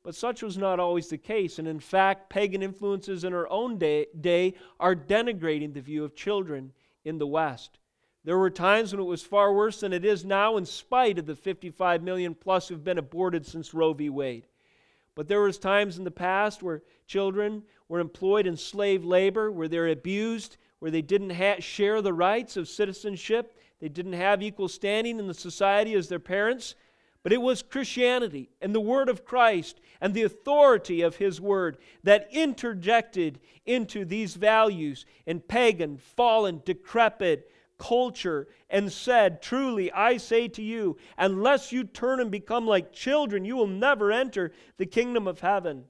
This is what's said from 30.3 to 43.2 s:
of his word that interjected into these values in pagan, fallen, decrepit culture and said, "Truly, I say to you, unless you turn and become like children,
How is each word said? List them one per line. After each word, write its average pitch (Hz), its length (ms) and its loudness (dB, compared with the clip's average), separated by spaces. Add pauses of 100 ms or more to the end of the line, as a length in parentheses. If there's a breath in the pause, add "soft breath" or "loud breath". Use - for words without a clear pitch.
of 165 160 2
his 185 240 -2
word 190 360 0 (260 soft breath)
that 208 280 6
interjected 226 1120 0 (240 soft breath)
into 214 400 -2
these 190 300 -6
values 202 720 2 (200 soft breath)
in 165 160 -4
pagan, 180 560 0
fallen, 214 680 2
decrepit 185 880 0 (260 soft breath)
culture 214 680 -2 (220 soft breath)
and 202 220 0
said, 214 500 2
"Truly, 240 500 -2
I 226 240 2
say 233 340 0
to 226 120 -14
you, 214 360 -4 (200 loud breath)
unless 202 560 2
you 254 100 -2
turn 254 380 -2
and 220 100 -2
become 226 340 -4
like 196 280 2
children, 254 500 0